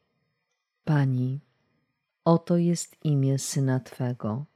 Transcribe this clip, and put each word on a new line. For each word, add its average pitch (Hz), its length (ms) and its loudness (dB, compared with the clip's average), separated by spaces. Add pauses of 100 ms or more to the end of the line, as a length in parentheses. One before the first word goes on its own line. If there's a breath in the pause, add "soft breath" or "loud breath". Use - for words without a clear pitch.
(840)
„Pani, 135 560 0 (840)
oto 170 320 2
jest 170 480 -2
imię 135 340 2
Syna 131 400 -2
Twego. 123 680 -6 (100)